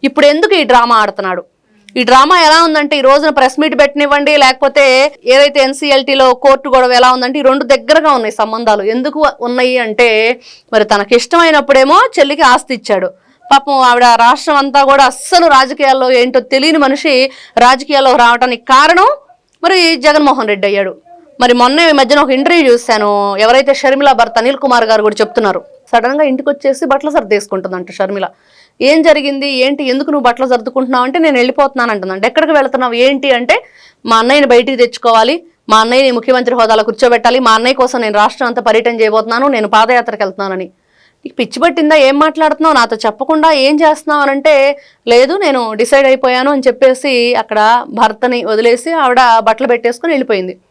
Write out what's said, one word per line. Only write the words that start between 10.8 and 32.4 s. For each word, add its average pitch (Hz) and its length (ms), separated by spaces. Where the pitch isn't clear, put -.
తనకి 208 320
ఇష్టమైనప్పుడేమో 302 960
చెల్లికి 285 220
ఆస్తి 254 320
ఇచ్చాడు. 190 360
పాపం 277 220
ఆవిడ 247 300
రాష్ట్రం 240 520
అంతా 277 280
కూడా 269 200
అస్సలు 339 440
రాజకీయాల్లో 262 640
ఏంటో 254 280
తెలియని 277 380
మనిషి 269 540
రాజకీయాల్లో 262 580
రావడానికి 240 500
కారణం 302 420
మరి 339 320
జగన్మోహన్ 285 520
రెడ్డి 202 200
అయ్యాడు. 196 280
మరి 240 120
మొన్న 247 260
ఈ 330 120
మధ్యన 277 280
ఒక 285 100
ఇంటర్వ్యూ 277 440
చూశాను, 208 640
ఎవరైతే 262 360
షర్మిల 277 380
భర్త 226 260
అనిల్ 254 200
కుమార్ 247 260
గారు 220 180
కూడా 214 200
చెప్తున్నారు, 208 420
సడన్గా 254 320
ఇంటికి 262 260
వచ్చేసి 285 360
బట్టలు 285 240
సర్దేసుకుంటుందంట 196 840
షర్మిల. 190 360
"ఏం 294 200
జరిగింది, 285 480
ఏంటి, 277 340
ఎందుకు 269 280
నువ్వు 285 120
బట్టలు 247 240
సర్దుకుంటున్నావు?" 247 560
అంటే, 262 160
"నేను 302 180
వెళ్ళిపోతున్నాను" 247 540
అంటుందంట. 190 340
"ఎక్కడికి 311 260